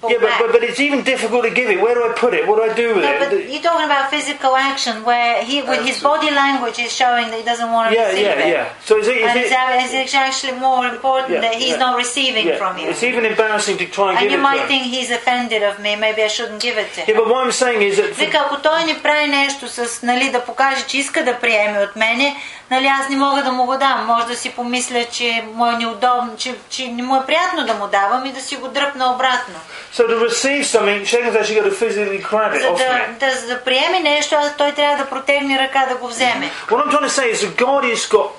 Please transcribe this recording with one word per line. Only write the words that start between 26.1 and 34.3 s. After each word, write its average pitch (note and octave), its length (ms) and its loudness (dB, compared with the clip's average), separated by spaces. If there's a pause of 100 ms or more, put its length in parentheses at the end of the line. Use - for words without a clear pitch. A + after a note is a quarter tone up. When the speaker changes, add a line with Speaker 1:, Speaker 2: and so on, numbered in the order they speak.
Speaker 1:
че, B3+ 160 -6 (160)
че B3+ 180 -6
не A#3+ 140 -6
му C4 140 0
е C4 100 0
приятно D#4+ 400 0
да A3 80 0
му G3+ 120 -6
давам G#3 400 0
и C4+ 60 -8
да C4 80 -10
си - 160 -8
го B3+ 120 -10
дръпна C4+ 460 -2
обратно. B3+ 400 -2 (420)
Speaker 2:
So A#3 100 4
to A3+ 100 2 (140)
receive C4+ 320 0 (120)
something, G3+ 260 4 (100)
Shagan's A#3 260 2
actually G#3+ 240 2
got G3+ 120 2
to - 120 -4
physically G3+ 340 -2 (120)
grab G#3+ 240 2
it - 80 0
Speaker 1:
За B3+ 60 4
Speaker 2:
off - 100 2
Speaker 1:
да, C4 60 2
Speaker 2:
me. B3 360 -2
Speaker 1:
да, C4+ 100 2 (100)
за A3+ 60 -10
да B3 180 -6
приеме D4+ 360 2
нещо, D4 380 0